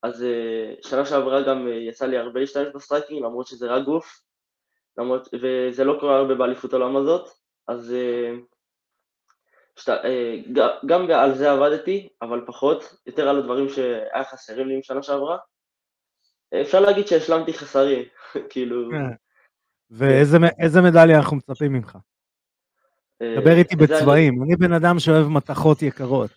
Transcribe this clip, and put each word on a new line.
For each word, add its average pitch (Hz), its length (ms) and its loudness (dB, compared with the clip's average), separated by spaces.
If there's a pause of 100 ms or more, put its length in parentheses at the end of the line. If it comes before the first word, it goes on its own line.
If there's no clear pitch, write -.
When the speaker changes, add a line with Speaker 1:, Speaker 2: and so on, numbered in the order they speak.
Speaker 1:
אז, 120 200 -10
אה, 117 580 -6
שנה 135 240 -4
שעברה 139 360 -2
גם, 131 260 -4
אה, 120 60 -6
יצא 117 320 -8
לי 127 120 -4
הרבה 120 220 -6
להשתמש 139 360 -4
בסטרייקינג, 147 480 -8
למרות 120 240 -8
שזה 123 200 -12
רק 127 160 -2
גוף, - 380 -6 (760)
למרות, 127 320 -6 (120)
וזה 127 420 -4
לא 143 160 -2
קורה 143 180 0
הרבה 135 180 0
באליפות 127 380 -4
העולם 127 240 -2
הזאת, 151 320 -2 (380)
אז, 120 260 -10
אה, 120 380 -6 (1400)
שת-, - 140 -12
אה, 120 460 -4 (180)
ג-, 123 340 -2
גם 175 240 0
על 139 240 2
זה 143 160 0
עבדתי, 151 580 -2 (120)
אבל 120 260 -8
פחות, - 480 -4 (120)
יותר 143 220 -2
על 143 80 2
הדברים 131 320 -4
שהיה 127 540 -6
חסרים 135 440 -10
לי 135 100 -6
משנה 135 260 -8
שעברה. 143 340 -6 (1160)
אה, 175 80 -2
אפשר - 180 2
להגיד 202 280 2
שהשלמתי 160 460 -2
חסרים, 139 520 -2 (220)
<laughs> - 240 -12
כאילו. 120 400 -6
Speaker 2:
אה. 156 60 -6
Speaker 1:
כן. 131 180 -8 (760)
Speaker 2:
ואיזה 135 480 4
מ-, 165 200 2
איזה 165 220 4
מדליה 165 360 8
אנחנו 147 200 2
מצפים 139 360 -6
ממך? 107 240 -8 (1200)
Speaker 1:
אה, 117 200 -6
Speaker 2:
דבר 147 160 8
איתי 175 180 4
Speaker 1:
זה 156 100 6
אני 151 140 2
Speaker 2:
בצבעים, 143 440 4
אני 160 120 0
בן 175 180 2
אדם 170 260 2
שאוהב 156 280 4
מתכות 151 540 2
יקרות. 131 560 -4